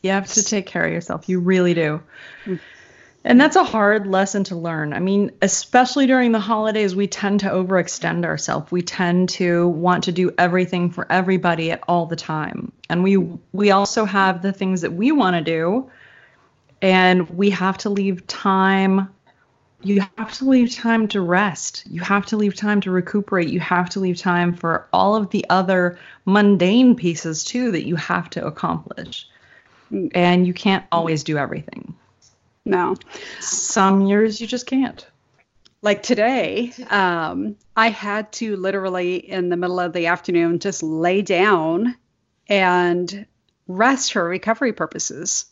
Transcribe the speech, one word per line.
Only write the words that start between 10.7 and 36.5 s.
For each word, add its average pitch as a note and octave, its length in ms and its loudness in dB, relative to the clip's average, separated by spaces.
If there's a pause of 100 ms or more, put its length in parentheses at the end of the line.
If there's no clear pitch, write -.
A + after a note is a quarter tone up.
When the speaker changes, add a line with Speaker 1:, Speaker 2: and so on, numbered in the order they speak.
Speaker 1:
for - 200 -8
everybody F3 640 0
at - 160 -6
all F3 180 0
the E3 120 -8
time. - 560 -8 (160)
And F3 120 0
we, G3 140 4 (380)
we G3+ 180 2
also G3 320 2
have F#3+ 380 0
the G3 100 -2
things F#3+ 300 -2
that E3 100 -4
we A3 220 0
wanna F#3 280 2
do, E3 480 -2 (920)
and F#3 480 4
we G3 220 0
have F#3 280 -2
to A3 100 -4
leave G3 380 -2
time. F#3+ 800 2 (720)
You G3 200 2 (160)
have A3 220 -8
to C4 60 -4
leave B3 300 4
time A3+ 340 0
to G3+ 120 -2
rest. F3+ 680 -2
You E3 120 -8
have G3 260 0
to A3 100 -4
leave G#3 180 0
time G#3 260 0
to F#3+ 100 -4
recuperate. F#3 560 0
You F3 140 -2
have F3 300 0
to G3 100 -6
leave F3+ 160 -2
time F3 360 0
for E3 380 -2
all F#3+ 240 4
of G#3 140 -2
the G3+ 200 -2
other F3+ 480 2 (280)
mundane G3+ 680 6
pieces, E3 500 -4
too, A#3+ 260 -2
that E3+ 160 -2
you E3+ 80 -2
have E3+ 360 -4
to - 140 -8
accomplish. - 840 -8 (640)
Speaker 2:
Mm. F#3+ 200 -4
Speaker 1:
And F3+ 320 4
you F3+ 80 -2
can't F#3+ 380 0
always E3 320 -2
do D3+ 140 -4
everything. - 580 -8 (720)
Speaker 2:
No. - 300 0 (460)
Speaker 1:
Some G3 640 2
years G#3+ 320 2
you A#3 80 -10
just B3 200 -6
can't. - 380 -4 (760)
Speaker 2:
Like G3+ 200 0
today, A#3 680 0 (180)